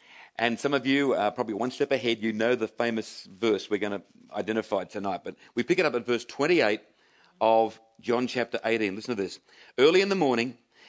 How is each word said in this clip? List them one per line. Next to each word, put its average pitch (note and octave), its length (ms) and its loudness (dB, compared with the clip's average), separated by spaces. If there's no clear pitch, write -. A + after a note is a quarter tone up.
And A#2 220 0
some C#3 120 0
of B2+ 140 0
you C3+ 280 2
are G#2 180 0
probably A2+ 220 -4
one A#2 160 -4
step C#3 220 -2
ahead. A#2 300 -2
You A2 100 0
know A2+ 220 2
the A2 140 -2
famous - 640 -4
verse G2+ 380 0
we're G#2 100 0
gonna G2 240 -4
identify G#2 500 -2
tonight. G2 400 -6
But F2+ 120 -12
we A#2+ 80 -2
pick E3+ 160 0
it F3 80 4
up B2+ 80 -2
at A#2 120 -4
verse A#2 180 -2
twenty-eight C#3 560 0
of A2+ 400 2
John A#2+ 260 0
chapter A#2+ 380 -4
eighteen. A2 300 0
Listen A2 220 -6
to G2 60 -2
this. F#2 180 -8
"Early D#3+ 220 8
in G3 100 2
the G3 40 0
morning, C3 440 0